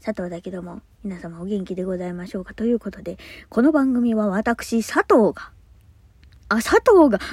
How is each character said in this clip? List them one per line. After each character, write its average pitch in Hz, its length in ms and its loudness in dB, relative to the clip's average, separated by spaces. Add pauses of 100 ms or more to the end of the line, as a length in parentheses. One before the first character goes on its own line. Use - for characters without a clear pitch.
佐 214 140 -6
藤 180 100 -6
だ 175 140 -12
け 185 80 -12
ど 180 120 -10
も、 175 200 -16 (220)
皆 185 160 -10
様 170 200 -14
お 180 60 -10
元 202 180 -4
気 180 100 -10
で 185 100 -6
ご 185 120 -4
ざ 180 100 -8
い 180 60 -8
ま 175 140 -12
し 202 100 -12
ょ 190 40 -6
う 180 40 -12
か。 - 80 -16
と 220 120 -8
い 240 80 2
う 226 60 2
こ 202 120 -10
と - 120 -16
で、 180 160 -12 (300)
こ 233 140 0
の 302 100 6
番 269 220 2
組 240 200 2
は 214 120 0
私、 220 600 -2
佐 - 200 0
藤 226 280 6
が、 - 180 -18 (960)
あ、 208 80 0
佐 - 160 -2
藤 381 360 6
が 202 100 0 (140)